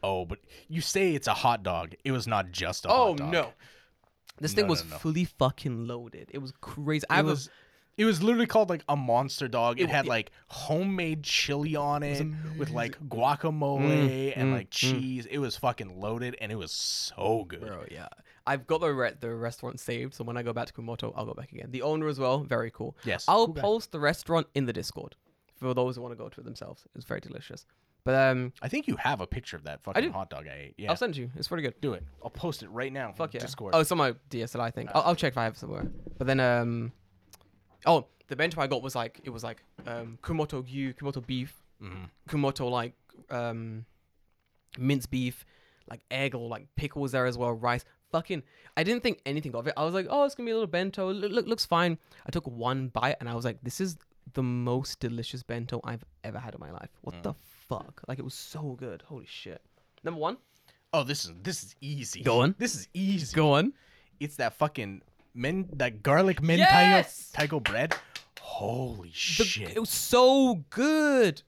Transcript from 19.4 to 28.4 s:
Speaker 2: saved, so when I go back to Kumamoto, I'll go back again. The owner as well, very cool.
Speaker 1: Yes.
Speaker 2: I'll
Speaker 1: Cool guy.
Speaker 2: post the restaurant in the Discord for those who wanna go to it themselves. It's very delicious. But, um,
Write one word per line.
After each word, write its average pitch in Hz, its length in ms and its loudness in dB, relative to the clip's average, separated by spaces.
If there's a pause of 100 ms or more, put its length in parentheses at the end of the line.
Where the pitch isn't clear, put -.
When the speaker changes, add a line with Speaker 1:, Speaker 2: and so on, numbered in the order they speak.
Speaker 2:
saved, 123 360 -6
so - 80 -8
when 120 140 -6
I 120 40 -4
go 117 120 -4
back 117 140 -4
to - 60 -18
Kumamoto, 113 420 -8
I'll 107 100 -6
go 113 100 -8
back - 160 -14
again. - 180 -14
The 123 140 -6
owner 156 240 0
as 147 100 -4
well, 135 220 2
very 117 320 -2
cool. - 320 -10
Speaker 1:
Yes. 95 240 -2
Speaker 2:
I'll 220 200 6
Speaker 1:
Cool 165 80 -4
guy. 147 60 -4
Speaker 2:
post 220 300 0
the 160 80 -6
restaurant - 560 2
in 139 100 2
the 120 80 -2
Discord - 420 -8 (420)
for 127 180 -2
those 127 220 0
who 120 40 -12
wanna 120 140 -12
go 113 140 -12
to - 120 -18
it - 40 -16
themselves. - 500 -14
It's - 100 -16
very - 140 -6
delicious. - 480 -16 (360)
But, 127 120 2
um, 127 380 4 (100)